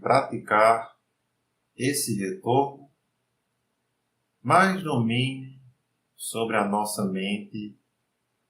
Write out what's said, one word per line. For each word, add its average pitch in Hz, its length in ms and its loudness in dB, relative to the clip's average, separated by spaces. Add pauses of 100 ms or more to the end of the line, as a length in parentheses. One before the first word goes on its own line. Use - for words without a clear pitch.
praticar 113 960 2 (800)
esse 139 420 -2
retorno, 139 720 -2 (1500)
mais 180 400 4
domínio 131 760 -2 (580)
sobre 113 400 -4
a 104 120 2
nossa 104 360 -2
mente 101 760 -6 (720)